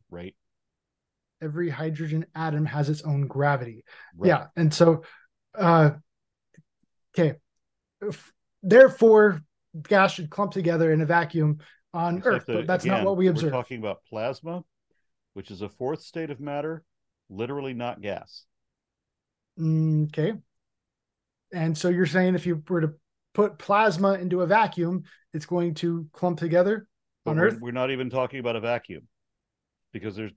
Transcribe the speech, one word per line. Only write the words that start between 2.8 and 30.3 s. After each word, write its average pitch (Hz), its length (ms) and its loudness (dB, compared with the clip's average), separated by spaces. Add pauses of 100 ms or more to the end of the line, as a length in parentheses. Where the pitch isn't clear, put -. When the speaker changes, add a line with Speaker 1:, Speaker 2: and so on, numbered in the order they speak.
Speaker 2:
its 151 140 -4
own 143 240 -2
gravity. 127 580 -2 (320)
Speaker 1:
Right. 180 120 2
Speaker 2:
Yeah, 147 180 2 (100)
and 160 160 2
so, 165 300 4 (540)
uh, 165 340 6 (1200)
okay. 165 220 2 (680)
F-, - 280 -10 (300)
therefore, 214 800 8 (460)
gas 196 260 4
should 156 160 -10
clump 196 220 -6
together 165 400 0
in 156 100 2
a 156 40 -2
vacuum 156 540 0 (340)
on 170 240 -4
Speaker 1:
Except 214 180 0
Speaker 2:
Earth, - 120 -8
Speaker 1:
that, 123 60 -4
Speaker 2:
but 113 140 -4
that's 180 180 -2
Speaker 1:
again, 180 120 0
Speaker 2:
not 190 80 -2
what 196 120 0
we 185 80 2
Speaker 1:
we're 185 60 4
Speaker 2:
observe. 151 200 -2
Speaker 1:
talking 123 280 -6
about 104 200 -6 (100)
plasma, 135 540 -8 (720)
which 98 160 -16
is 92 100 -14
a 104 80 -10
fourth 143 320 -8
state 160 300 -12
of 120 80 -14
matter, 147 440 -10 (460)
literally 131 440 -8
not 120 280 -10
gas. - 440 -12 (1120)
Speaker 2:
Mm, 160 480 0
okay. 156 260 -4 (1200)
And 160 240 -2
so 180 120 -2
you're 175 180 2
saying 185 280 2
if 180 120 -4
you 160 200 -4
were 175 140 0
to 156 120 -2 (420)
put 208 240 0
plasma 202 540 2
into 180 280 -2
a 175 60 0
vacuum, 175 560 0 (300)
it's 151 120 -8
going 175 300 -2
to 170 380 -4
clump 175 260 -4
together 180 480 0 (380)
Speaker 1:
But 151 60 -2
Speaker 2:
on 156 60 0
Speaker 1:
we're, 165 100 4
Speaker 2:
Earth? 220 140 -2
Speaker 1:
we're 120 100 -8
not 127 200 -2
even 127 180 -4
talking 131 300 -4
about 117 160 -4
a 110 40 -4
vacuum 113 480 -6 (840)
because 101 240 -10
there's, 107 220 -10